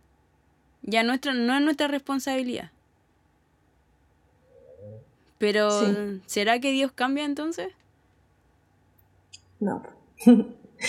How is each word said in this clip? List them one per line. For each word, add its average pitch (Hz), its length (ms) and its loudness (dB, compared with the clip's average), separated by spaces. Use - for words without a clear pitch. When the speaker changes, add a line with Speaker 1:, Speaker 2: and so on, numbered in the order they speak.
Speaker 1:
Ya 226 220 0
nuestra, 262 300 -2
no 247 220 0
es 277 60 2
nuestra 294 260 0
responsabilidad. 262 840 -4
Pero, 208 320 2
Speaker 2:
Sí. 202 440 0
Speaker 1:
¿será 220 340 0
que 269 120 0
Dios 269 220 0
cambia 277 320 -2
entonces? 311 420 -6
Speaker 2:
No. - 240 -4
<laughs> 233 300 6